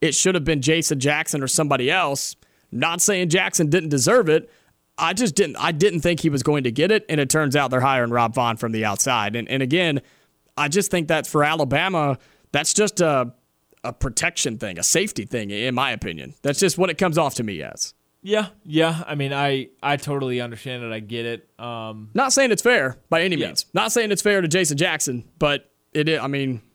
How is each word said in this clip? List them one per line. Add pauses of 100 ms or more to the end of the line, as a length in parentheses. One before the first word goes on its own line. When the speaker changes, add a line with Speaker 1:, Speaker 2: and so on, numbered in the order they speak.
Speaker 1:
it
should
have
been
Jason
Jackson
or
somebody
else, (360)
not
saying
Jackson
didn't
deserve
it, (480)
I
just
didn't,
I
didn't
think
he
was
going
to
get
it,
and
it
turns
out
they're
hiring
Rob
Vaughn
from
the
outside.
And,
and
again, (540)
I
just
think
that
for
Alabama, (320)
that's
just
a, (500)
a
protection
thing,
a
safety
thing,
in
my
opinion.
That's
just
what
it
comes
off
to
me
as. (260)
Speaker 2:
Yeah, (140)
yeah.
I
mean,
I, (120)
I
totally
understand
it.
I
get
it. (100)
Um,
Speaker 1:
Not
saying
it's
fair (120)
by
any
Speaker 2:
Yeah.
Speaker 1:
means.
Not
saying
it's
fair
to
Jason
Jackson, (120)
but (220)
it
i-,
I
mean, (140)